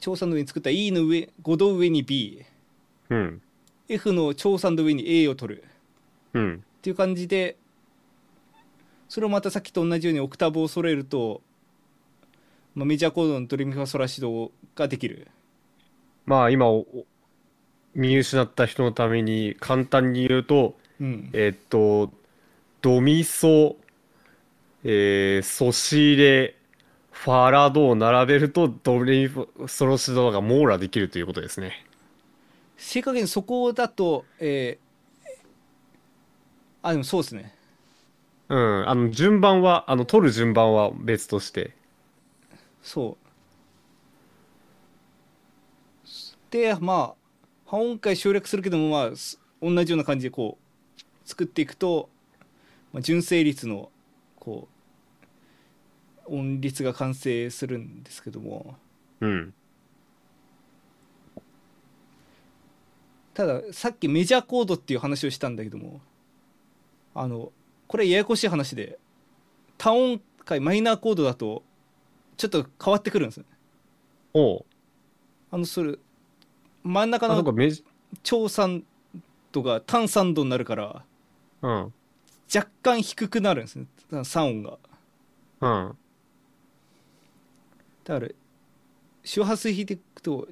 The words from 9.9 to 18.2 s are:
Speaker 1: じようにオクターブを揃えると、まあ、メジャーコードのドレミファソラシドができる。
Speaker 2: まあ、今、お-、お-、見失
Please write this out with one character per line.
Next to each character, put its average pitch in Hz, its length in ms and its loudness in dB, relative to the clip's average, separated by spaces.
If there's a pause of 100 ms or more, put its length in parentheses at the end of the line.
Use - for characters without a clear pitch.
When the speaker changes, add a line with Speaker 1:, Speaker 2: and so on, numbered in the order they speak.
Speaker 1:
じ 160 100 -4
よ - 40 0
う - 20 0
に 147 60 -2
オ 135 80 -4
ク - 80 -20
タ 170 120 0
ー - 20 -2
ブ 156 100 -2
を 160 80 -2
揃 170 200 -4
え 156 60 0
る 139 100 -4
と、 120 360 -6 (1300)
ま 139 80 -6
あ、 - 20 -2
メ 151 120 0
ジ 160 100 2
ャ 160 40 0
ー - 20 -4
コ 170 100 -2
ー 160 60 2
ド 143 120 -2
の 123 60 -8
ド 139 100 -6
レ 139 80 -4
ミ 139 80 -6
フ 139 80 -6
ァ 139 60 -6
ソ 139 120 -6
ラ 131 100 -2
シ 131 120 -14
ド 113 300 -6 (240)
が 147 140 -2
で - 100 -6
き 120 100 -6
る。 - 200 -18 (960)
Speaker 2:
ま 131 180 6
あ、 117 60 4
今、 127 160 4
お-、 110 140 6
お-、 - 260 -10 (880)
見 131 220 2
失 131 260 2